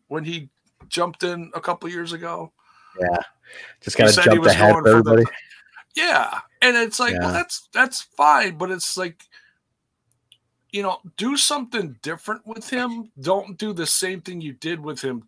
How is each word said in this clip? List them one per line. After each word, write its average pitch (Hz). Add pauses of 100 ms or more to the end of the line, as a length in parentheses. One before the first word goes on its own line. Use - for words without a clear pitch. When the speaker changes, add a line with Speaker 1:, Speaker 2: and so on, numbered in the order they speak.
Speaker 1:
when 151
he 160 (400)
jumped 175
in 175
a 165
couple 175
years 170
ago? 170 (460)
Speaker 2:
Yeah. 87 (640)
Just -
Speaker 1:
He -
Speaker 2:
kinda 107
Speaker 1:
said 180
he 120
Speaker 2:
jumped 110
Speaker 1:
was 101
Speaker 2:
ahead 104
Speaker 1:
going 110
Speaker 2:
of 107
Speaker 1:
for 113
the 107
Speaker 2:
everybody. 113
Speaker 1:
ti-, -
yeah. 302 (200)
And 247
it's 233
like, 240
well, 180
Speaker 2:
Yeah. 180
Speaker 1:
that's, -
that's 254
fine, 147
but 185
it's 185
like, 180 (1500)
you 202
know, 190 (180)
do 262
something 233
different 202
with 220
him. 240 (100)
Don't 190
do 214
the 170
same 185
thing 175
you 156
did 160
with 147
him 123